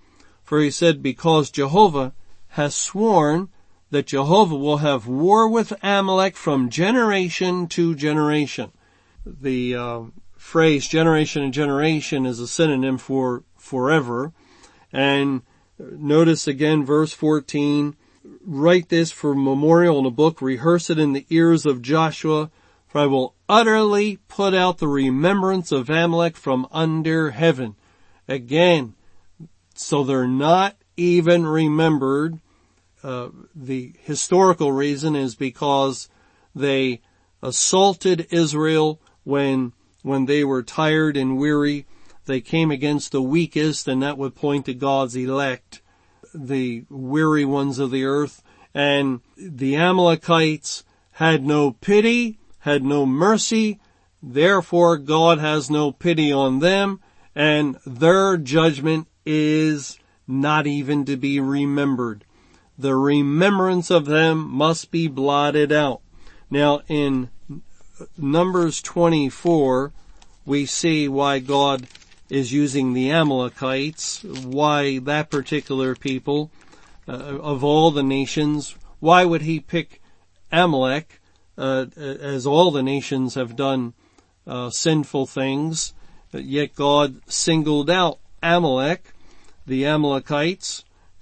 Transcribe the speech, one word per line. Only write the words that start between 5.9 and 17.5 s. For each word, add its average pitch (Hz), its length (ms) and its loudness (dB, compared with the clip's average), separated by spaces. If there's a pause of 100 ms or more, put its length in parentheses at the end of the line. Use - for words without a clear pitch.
from 135 360 -2
generation 185 1000 0
to 170 260 0
generation." 147 800 -2 (540)
The, 127 480 -6
uh, 120 260 -8 (380)
phrase 160 500 2
generation 156 540 2
and 135 100 -2
generation 143 720 -2
is 123 160 -4
a 120 80 -10
synonym 135 480 0
for 127 480 -4 (140)
forever. 135 720 -2 (580)
And 139 520 0 (360)
notice 151 680 2
again 151 380 0
verse 151 260 0
fourteen, 147 840 -2 (460)